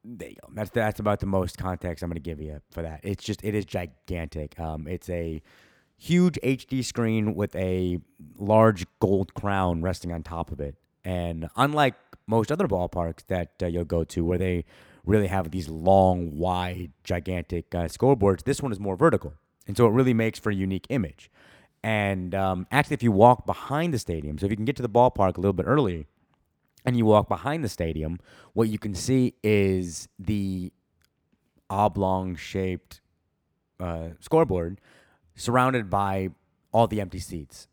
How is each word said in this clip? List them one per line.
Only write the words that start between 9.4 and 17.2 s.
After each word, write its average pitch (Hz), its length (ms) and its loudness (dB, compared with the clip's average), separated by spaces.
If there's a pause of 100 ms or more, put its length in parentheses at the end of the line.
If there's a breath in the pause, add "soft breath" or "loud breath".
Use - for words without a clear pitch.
resting 87 300 -4
on 82 120 -8
top 85 260 -8
of 69 100 -10
it. 71 140 -6 (300)
And 85 500 -4
unlike 143 400 2 (320)
most 113 240 0
other 170 160 0
ballparks 90 640 -2
that, 87 220 -4 (120)
uh, 90 40 -2
you'll 85 180 -2
go 82 180 0
to 82 220 -4
where 87 140 0
they 90 260 -2 (400 soft breath)
really 104 220 4
have 90 240 -2
these 87 180 -6
long, 87 720 4
wide, 90 540 -4 (100)
gigantic, 87 720 -4